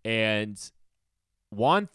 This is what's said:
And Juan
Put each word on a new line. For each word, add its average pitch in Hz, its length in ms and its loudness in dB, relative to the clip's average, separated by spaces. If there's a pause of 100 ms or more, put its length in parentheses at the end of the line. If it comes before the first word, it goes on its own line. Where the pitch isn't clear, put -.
And 110 540 0 (920)
Juan 151 440 2